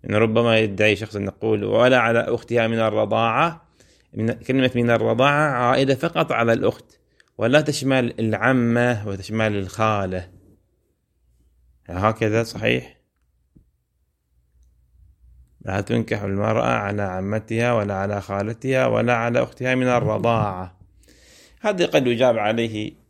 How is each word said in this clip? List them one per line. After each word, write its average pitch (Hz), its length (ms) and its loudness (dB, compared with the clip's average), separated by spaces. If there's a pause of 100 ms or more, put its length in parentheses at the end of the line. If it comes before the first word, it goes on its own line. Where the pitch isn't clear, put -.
إن 104 60 -2
ربما 113 440 2
يدعي 104 360 2
شخص 104 200 -10
أن 101 100 -4
نقول: 104 380 -2
"ولا 120 360 4
على 117 200 2
أختها 117 480 -2
من 113 120 -2
الرضاعة"، 113 840 0 (500)
من، 110 180 -2
كلمة 127 440 0
من 120 140 2
الرضاعة 127 640 2
عائدة 127 440 2
فقط 165 360 -4
على 117 220 2
الأخت - 460 -4 (380)
ولا 127 240 2
تشمل 135 580 -2
العمة 117 880 2
وتشمل 104 480 -2
الخالة. 95 760 -2 (1600)
هكذا 107 560 0
صحيح؟ 117 540 -4 (2750)
"لا 98 160 -4
تنكح 113 400 -2
المرأة 104 420 -2
على 104 380 -2
عمتها 110 720 -2
ولا 101 200 0
على 101 280 -4
خالتها 113 680 -2
ولا 117 260 2
على 120 300 0
أختها 127 320 -4
من 127 120 0
الرضاعة". 107 920 0 (840)
هذا 196 240 2
قد 135 220 2
يجاب 120 300 4
عليه 107 560 -2 (160)